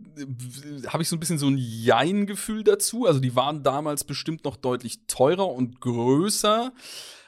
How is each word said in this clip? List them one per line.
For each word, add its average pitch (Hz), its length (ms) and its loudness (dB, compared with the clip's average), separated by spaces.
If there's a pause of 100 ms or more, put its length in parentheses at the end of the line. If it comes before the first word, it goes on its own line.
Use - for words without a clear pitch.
(180)
äh, 135 720 -12
habe 156 160 -2
ich - 60 -4
so 175 80 -2
ein - 20 -4
bisschen 165 180 -2
so 143 100 0
ein 135 100 4
Jein-Gefühl 151 1040 0
dazu. 214 420 2
Also 151 140 6
die 127 160 0
waren 143 260 0
damals 143 440 0
bestimmt 156 400 -6
noch 143 100 -4
deutlich 123 520 -4
teurer 180 420 2
und 127 320 -4
größer. 185 920 2 (560)